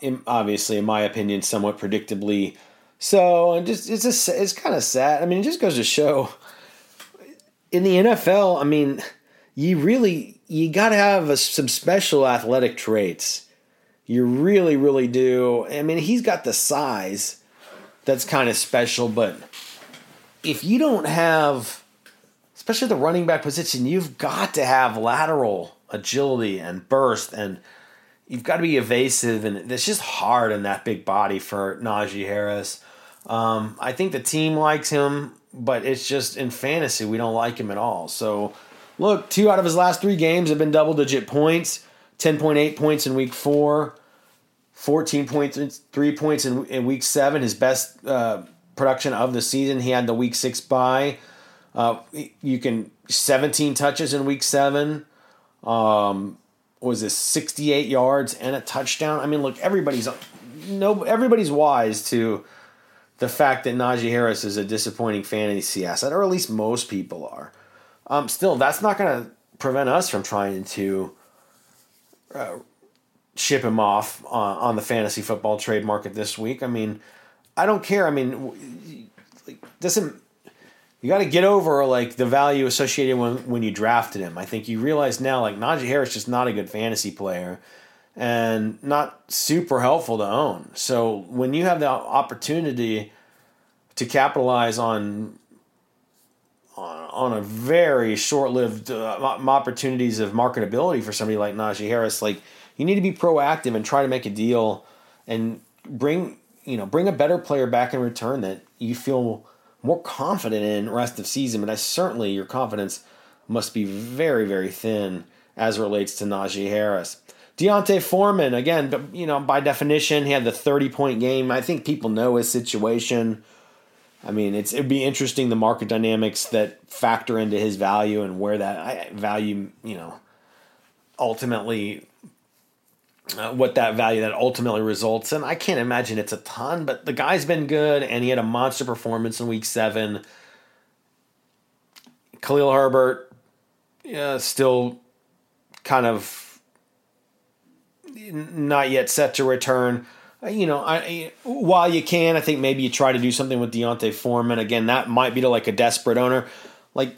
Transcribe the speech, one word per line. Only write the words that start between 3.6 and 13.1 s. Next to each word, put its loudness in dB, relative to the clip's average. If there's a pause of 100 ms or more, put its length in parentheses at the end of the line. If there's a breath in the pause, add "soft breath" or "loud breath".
just, -4
it's 0
a, 0
it's 0
kinda -2
sad. 2
I 0
mean, 2
it 0
just -2
goes 2
to 0
show 2 (1400 loud breath)
in 2
the 6
N 8
F 4
L, 6
I 0
mean, 2 (500 loud breath)
you 2
really, 2
you 0
gotta 4
have 6
a, 4
some 0
special 4
athletic 2
traits. -2 (600 soft breath)